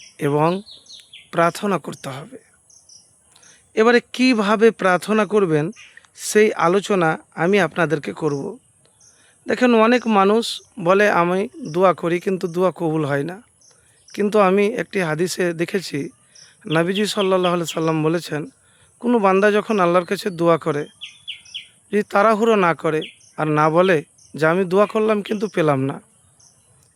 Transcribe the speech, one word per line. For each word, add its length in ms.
এবং 440
প্রার্থনা 460
করতে 320
হবে। 280
এবারে 280
কিভাবে 580
প্রার্থনা 540
করবেন 460
সেই 380
আলোচনা 640
আমি 240
আপনাদেরকে 540
করব। 440
দেখেন, 280
অনেক 320
মানুষ 540
বলে, 320
"আমি 380
দোয়া 220
করি 260
কিন্তু 280
দোয়া 280
কবুল 300
হয় 180
না।" 180
কিন্তু 260
আমি 280
একটি 340
হাদিসে 520
দেখেছি, 560
নবীজি 380
সাল্লাল্লাহু 500
আলাইহি 180
সাল্লাম 300
বলেছেন, 420
কোনো 200
বান্দা 320
যখন 280
আল্লাহর 260
কাছে 240
দোয়া 280
করে, 300
যদি 120
তাড়াহুড়ো 520
না 180
করে 280
আর 100
না 220
বলে 340
যে, 120
"আমি 180
দোয়া 200
করলাম 360
কিন্তু 260
পেলাম 320
না," 220